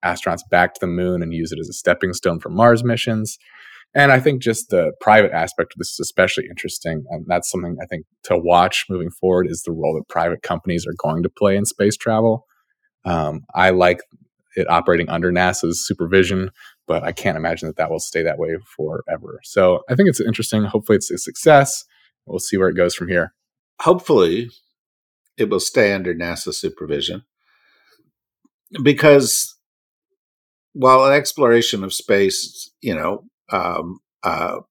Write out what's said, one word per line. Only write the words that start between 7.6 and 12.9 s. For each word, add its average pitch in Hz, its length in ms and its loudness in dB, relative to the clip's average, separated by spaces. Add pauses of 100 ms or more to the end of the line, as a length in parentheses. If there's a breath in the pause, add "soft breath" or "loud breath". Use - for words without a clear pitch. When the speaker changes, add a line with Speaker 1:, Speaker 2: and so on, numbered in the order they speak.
Speaker 1:
I 87 60 -12
think 87 200 -12 (180)
to 87 120 0
watch 87 540 2
moving 87 200 -6
forward 92 380 0
is 80 140 -8
the 85 80 -8
role 78 240 -2
that 78 180 -8
private 85 300 -2
companies 85 420 -4
are 85 140 -10
going 82 240 -4
to 87 60 -2
play 98 280 0
in 101 80 -2
space 104 320 -2
travel. 113 500 0 (580)